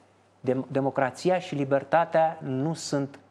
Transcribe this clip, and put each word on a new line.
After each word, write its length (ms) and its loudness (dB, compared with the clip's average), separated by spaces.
dem-, 320 -2
democrația 680 0
și 160 -8
libertatea 840 2
nu 320 -2
sunt 460 -4